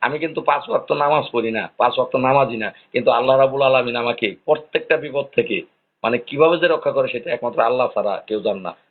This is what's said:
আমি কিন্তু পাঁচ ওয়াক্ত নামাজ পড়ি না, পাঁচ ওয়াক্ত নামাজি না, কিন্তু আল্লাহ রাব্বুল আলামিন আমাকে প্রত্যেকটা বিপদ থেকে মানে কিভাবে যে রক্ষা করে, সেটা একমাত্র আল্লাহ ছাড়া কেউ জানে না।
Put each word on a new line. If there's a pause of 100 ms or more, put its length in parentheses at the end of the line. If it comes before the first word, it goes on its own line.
আমি
কিন্তু
পাঁচ
ওয়াক্ত
নামাজ
পড়ি
না,
পাঁচ
ওয়াক্ত
নামাজি
না, (180)
কিন্তু
আল্লাহ
রাব্বুল
আলামিন
আমাকে (100)
প্রত্যেকটা
বিপদ (100)
থেকে (420)
মানে
কিভাবে
যে
রক্ষা
করে,
সেটা
একমাত্র
আল্লাহ
ছাড়া
কেউ
জানে
না। (160)